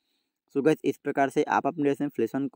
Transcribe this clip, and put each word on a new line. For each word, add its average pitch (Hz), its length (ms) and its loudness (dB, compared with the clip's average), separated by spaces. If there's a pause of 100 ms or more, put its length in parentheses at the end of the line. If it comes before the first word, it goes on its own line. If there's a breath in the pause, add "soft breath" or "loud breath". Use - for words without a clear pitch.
(540)
So 135 100 -2
गाइस, 156 200 4
इस 139 120 0
प्रकार 139 320 0
से 147 140 0
आप 139 240 0
अपने 151 160 -2
डिवाइस 143 180 0
में 147 80 -2
फ्लैश 113 220 -2
on 135 260 -4